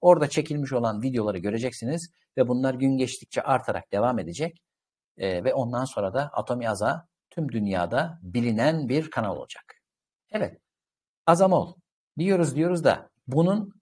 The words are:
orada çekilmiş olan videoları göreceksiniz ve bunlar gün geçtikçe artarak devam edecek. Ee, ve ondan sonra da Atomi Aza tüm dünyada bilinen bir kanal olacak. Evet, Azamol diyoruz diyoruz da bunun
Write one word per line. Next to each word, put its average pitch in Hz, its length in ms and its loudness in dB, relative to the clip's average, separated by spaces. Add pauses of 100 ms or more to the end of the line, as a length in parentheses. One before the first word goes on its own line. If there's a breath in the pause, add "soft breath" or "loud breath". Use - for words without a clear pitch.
orada 170 280 6
çekilmiş 143 440 -2
olan 113 280 0
videoları 113 360 -2
göreceksiniz 117 760 -4 (260)
ve 127 100 4
bunlar 131 260 0
gün 135 240 2
geçtikçe - 440 -4
artarak 120 500 -2
devam 113 280 0
edecek. 95 420 -8 (560)
Ee, 92 260 -2
ve 127 100 0
ondan 123 320 -2
sonra 101 280 -4
da 139 200 -2
Atomi 120 360 -4
Aza 107 380 -2 (220)
tüm 147 220 -6
dünyada 107 720 -2
bilinen 120 680 0
bir 151 220 0
kanal 104 260 -4
olacak. - 260 -14 (680)
Evet, - 300 -6 (640)
Azamol 175 480 4 (440)
diyoruz 170 380 2
diyoruz 170 280 0
da - 260 2 (180)
bunun 180 440 2 (100)